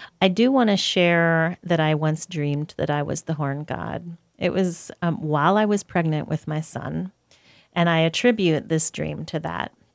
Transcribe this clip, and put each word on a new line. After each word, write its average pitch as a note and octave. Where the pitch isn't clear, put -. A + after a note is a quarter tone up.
I F#3+
do A3+
wanna A3+
share E3+
that E3+
I D#3
once D#3
dreamed D3
that -
I D3
was C#3+
the D#3+
horn C#3+
god. -
It -
was, F3+
um, E3+
while D#3
I G#3+
was G#3
pregnant D#3+
with -
my D#3
son, D#3+
and E3+
I E3
attribute E3
this D#3+
dream D3+
to D#3+
that, D#3